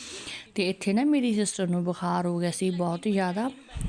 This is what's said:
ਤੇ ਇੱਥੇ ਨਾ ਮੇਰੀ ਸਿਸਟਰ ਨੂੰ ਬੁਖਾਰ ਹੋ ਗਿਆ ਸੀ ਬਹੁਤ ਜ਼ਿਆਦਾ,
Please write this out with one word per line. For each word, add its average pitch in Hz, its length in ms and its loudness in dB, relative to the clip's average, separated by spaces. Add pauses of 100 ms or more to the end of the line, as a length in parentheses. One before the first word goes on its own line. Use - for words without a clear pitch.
(540)
ਤੇ 185 160 2
ਇੱਥੇ 196 220 -2
ਨਾ 233 120 4
ਮੇਰੀ 262 300 4
ਸਿਸਟਰ 202 320 0
ਨੂੰ 175 180 0
ਬੁਖਾਰ 175 420 0
ਹੋ 175 120 0
ਗਿਆ 175 120 0
ਸੀ 185 200 0
ਬਹੁਤ 175 320 0
ਜ਼ਿਆਦਾ, 196 480 0 (380)